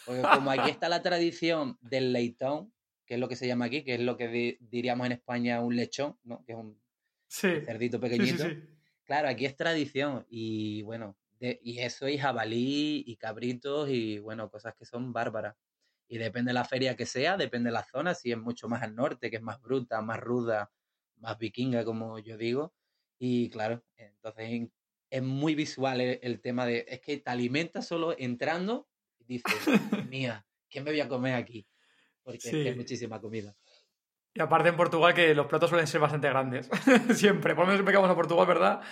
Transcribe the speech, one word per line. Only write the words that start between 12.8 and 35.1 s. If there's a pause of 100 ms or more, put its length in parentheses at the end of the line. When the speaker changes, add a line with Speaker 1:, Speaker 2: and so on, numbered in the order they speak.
Speaker 1:
y
cabritos
y,
bueno,
cosas
que
son
bárbaras. (540)
Y
depende
de
la
feria
que
sea,
depende
de
la
zona,
si
es
mucho
más
al
norte,
que
es
más
bruta,
más
ruda, (460)
más
vikinga,
como
yo
digo. (460)
Y
claro, (140)
entonces
en-, (360)
es
muy
visual
el,
el
tema
de,
es
que
te
alimentas
solo
entrando (320)
y
dices,
Speaker 2:
<laughs>
Speaker 1:
"Mía, (220)
¿qué
me
voy
a
comer
aquí?". (560)
Porque
es
que
Speaker 2:
Sí.
Speaker 1:
es
muchísima
comida. (800)
Speaker 2:
Y
aparte
en
Portugal